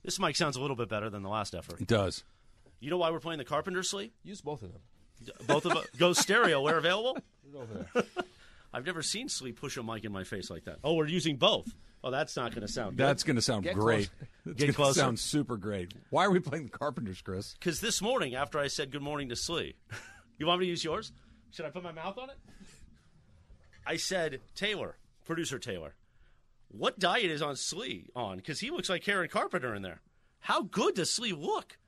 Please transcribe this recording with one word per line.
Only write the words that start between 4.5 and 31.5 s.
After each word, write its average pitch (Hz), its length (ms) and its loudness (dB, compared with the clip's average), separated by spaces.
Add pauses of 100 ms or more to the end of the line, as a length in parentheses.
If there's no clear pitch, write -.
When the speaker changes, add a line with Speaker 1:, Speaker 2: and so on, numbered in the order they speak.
Speaker 3:
of 90 100 -12
them. - 100 -18 (420)
Speaker 1:
D-, 101 80 -14 (140)
both 156 180 6
of 170 80 4
'em. 160 100 2 (140)
Go 175 160 8
stereo 185 480 6
where 156 160 4
available. 196 380 2
Speaker 3:
<laughs> - 280 -10
Put 139 120 -20
it - 80 -14
over 110 320 -8
there. 247 100 4 (400)
Speaker 1:
<laughs> - 300 -20
I've 127 100 -6
never 165 160 -4
seen 214 300 -4
Slee 127 220 -4
push 135 260 -8
a 123 40 -6
mic 110 220 -6
in 104 80 -4
my 95 120 -4
face - 260 -8
like 82 160 -10
that. 82 180 -10
Oh, 151 80 4
we're 156 160 4
using 156 300 2
both. 180 340 4 (320)
Oh, 131 60 -2
that's 147 260 -2
not 120 180 -2
gonna 104 140 -6
sound 110 300 -4
good. 135 80 4
Speaker 2:
That's 139 160 4
gonna 117 180 4
sound 107 240 2
Speaker 3:
Get 85 100 -2
Speaker 2:
great. 104 360 4
Speaker 3:
closer. - 180 -16 (160)
Speaker 2:
It's 82 140 -8
Speaker 1:
Get 147 80 4
Speaker 2:
gonna 139 100 4
Speaker 1:
closer. 143 240 6
Speaker 2:
sound 123 180 4
super 123 380 0
great. 98 380 -4 (160)
Why 165 160 6
are 208 40 6
we 185 80 8
playing 151 260 -2
the - 140 -12
Carpenters, 120 440 -4
Chris? 98 400 -6
Speaker 1:
'Cause 160 180 0
this 208 220 0
morning, 196 320 0
after 143 240 -2
I 143 80 2
said 139 240 -4
good 143 100 -6
morning 143 300 -4
to 117 60 -4
Slee, 117 380 -4 (320)
<laughs> - 320 -20
you 147 80 -4
want 175 140 4
me 185 60 2
to 175 40 0
use 165 140 -2
yours? 175 280 -4 (380)
Should 160 140 -10
I 147 60 -6
put 180 120 -10
my 175 100 -10
mouth 180 260 -8
on 262 100 -10
it? 269 80 -16 (1500)
I 160 100 0
said, 160 460 -2 (120)
"Taylor, 185 440 -4 (260)
producer 160 340 -4
Taylor, 87 360 -6 (760)
what 156 280 -2
diet 185 320 4
is 151 100 -2
on 147 160 -2
Slee 156 580 -6
on? 101 260 -4
'Cause 147 200 -6
he 240 100 -4
looks 202 200 -4
like 175 120 0
Karen 190 280 0
Carpenter 175 440 0
in 98 60 -6
there. 92 220 -10 (380)
How 254 220 2
good 302 340 2
does 165 140 0
Slee 226 220 0
look?" 175 560 -4